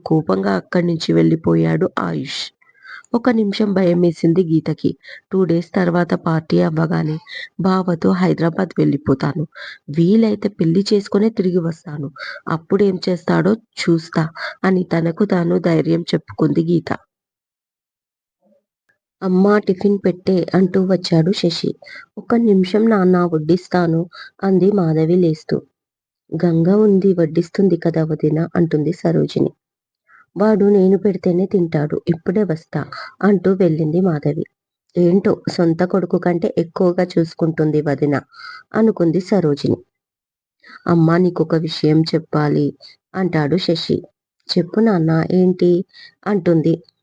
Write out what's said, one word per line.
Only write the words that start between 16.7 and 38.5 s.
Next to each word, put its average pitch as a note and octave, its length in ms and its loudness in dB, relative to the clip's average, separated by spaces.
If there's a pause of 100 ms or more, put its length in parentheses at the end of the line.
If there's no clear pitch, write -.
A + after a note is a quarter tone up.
"అమ్మా, F#3+ 360 4
టిఫిన్ G3+ 400 0
పెట్టే" F#3 560 -2
అంటూ F#3 300 2
వచ్చాడు F3+ 480 0
శశి. - 380 -2 (480)
"ఒక్క G#3+ 220 -4
నిమిషం G#3 480 2
నాన్న, F#3 360 4
వడ్డిస్తాను" E3 760 0 (420)
అంది F#3+ 300 4
మాధవి D#3+ 440 2
లేస్తూ. D#3+ 400 0 (760)
"గంగ E3 440 0
ఉంది, G3 380 4
వడ్డిస్తుంది E3+ 640 0
కదా E3 280 -2
వదిన" D#3+ 500 -2
అంటుంది D#3+ 380 0
సరోజిని. D3+ 580 -2 (840)
"వాడు G3+ 280 2
నేను G3 340 4
పెడితేనే F#3 480 -2
తింటాడు, E3 500 -2 (120)
ఇప్పుడే F3+ 340 -2
వస్తా" D#3+ 380 -6 (420)
అంటూ F#3 300 2
వెళ్ళింది E3 480 0
మాధవి. D3+ 440 -2 (520)
"ఏంటో, F3+ 460 2 (100)
సొంత E3 300 0
కొడుకు F3+ 360 0
కంటే F3 400 -2
ఎక్కువగా F3+ 460 0
చూసుకుంటుంది D#3+ 760 -2
వదిన" C#3+ 340 -2 (600)